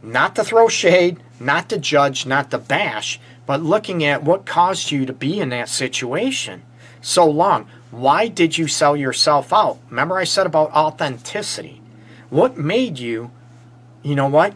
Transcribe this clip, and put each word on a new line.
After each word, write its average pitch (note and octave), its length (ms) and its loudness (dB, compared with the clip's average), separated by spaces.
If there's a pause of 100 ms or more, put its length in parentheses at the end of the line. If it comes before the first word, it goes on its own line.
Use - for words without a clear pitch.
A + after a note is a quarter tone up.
Not B2+ 340 0
to G#3+ 100 0
throw A3+ 240 4
shade, F3+ 480 4 (240)
not D3 260 -2
to G#3 100 -4
judge, C#3 480 0
not C3+ 260 -2
to B2 60 -4
bash, C3+ 600 -4 (260)
but C#3+ 160 -2
looking F3+ 400 -2
at C#3+ 220 0
what E3+ 220 0
caused F3 460 0
you C#3 140 -2
to C3 60 -8
be C#3+ 300 -4
in C3+ 80 -4
that B2 180 -6
situation C3 960 -6 (400)
so - 240 2
long. D3+ 420 2 (240)
Why C#3+ 380 2
did E3+ 280 0
you D#3+ 120 -2
sell D3 260 2
yourself C#3+ 560 0
out? D#3 280 2 (100)
Remember D3+ 280 -2
I F#3 60 -2
said F#3+ 220 0
about D#3 260 0
authenticity. D3+ 1080 -4 (480)
What G#3+ 280 2
made F#3 400 -2
you, A#2 340 -6 (720)
you C#3+ 120 -2
know C#3 120 0
what E3 280 4